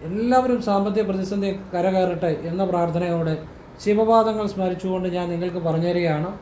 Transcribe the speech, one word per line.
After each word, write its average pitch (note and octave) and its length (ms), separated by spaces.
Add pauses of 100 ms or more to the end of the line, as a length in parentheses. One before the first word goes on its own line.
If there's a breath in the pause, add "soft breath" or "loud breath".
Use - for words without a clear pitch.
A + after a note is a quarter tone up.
എല്ലാവരും B3 600
സാമ്പത്തിക G3+ 400
പ്രതിസന്ധി G3 420 (220)
കരകയറട്ടെ F3+ 600 (180)
എന്ന F#3 120 (100)
പ്രാർത്ഥനയോടെ E3+ 640 (480)
ശിവപാദങ്ങൾ A3 680
സ്മരിച്ചുകൊണ്ട് F#3 640
ഞാൻ F3 160
നിങ്ങൾക്ക് E3+ 360
പറഞ്ഞു E3 240
തരികയാണ്. E3 360 (140)